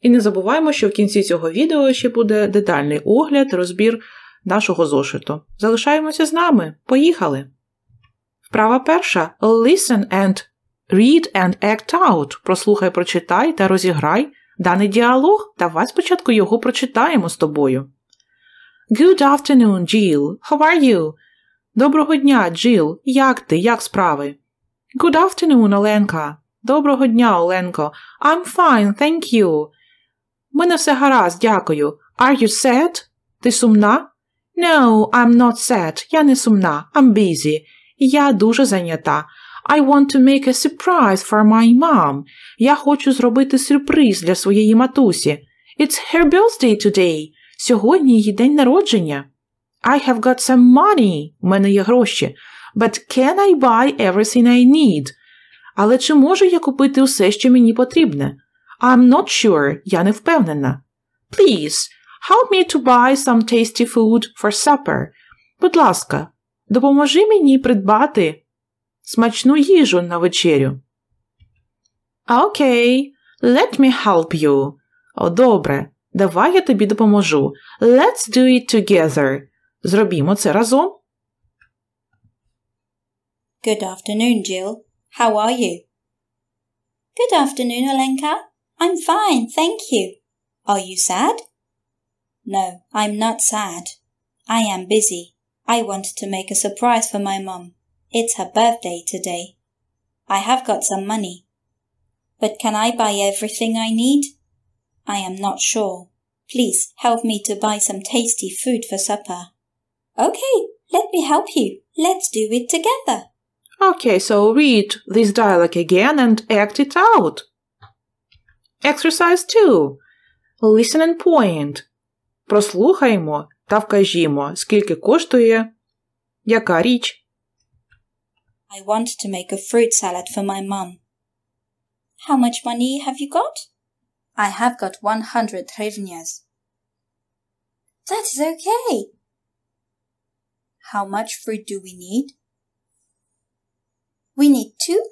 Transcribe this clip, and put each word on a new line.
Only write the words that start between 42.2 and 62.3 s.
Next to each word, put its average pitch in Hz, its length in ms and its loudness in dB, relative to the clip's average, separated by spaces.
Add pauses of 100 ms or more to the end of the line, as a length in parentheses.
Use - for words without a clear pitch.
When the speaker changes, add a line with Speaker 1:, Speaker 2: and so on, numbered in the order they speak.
Speaker 1:
Я 269 160 2
хочу 285 380 0
зробити 262 460 0
сюрприз 285 640 0
для 175 120 -2
своєї 208 400 2
матусі. 226 640 0 (420)
It's - 340 -2
her 339 100 2
birthday 294 640 2
today. 170 420 0 (300)
Сьогодні 247 580 2
її 208 160 2
день 240 220 2
народження. 233 720 0 (600)
I 277 240 0
have 233 120 -2
got 254 300 0
some 247 220 6
money. 247 680 2
У 180 80 -2
мене 196 220 2
є 196 120 2
гроші. 214 520 0 (420)
But - 420 -2
can 269 160 2
I 392 260 2
buy 254 360 2
everything 220 500 2
I 247 200 6
need? 240 400 4 (680)
Але 220 240 2
чи 311 160 0
можу 339 300 4
я 349 140 2
купити 269 440 0
усе, 269 300 2
що 247 180 0
мені 240 220 6
потрібне? 220 640 0 (440)
I'm 247 280 6
not 285 160 4
sure. 147 600 0
Я 180 200 -2
не 196 60 2
впевнена. 160 720 -2 (480)
Please, 196 580 0 (420)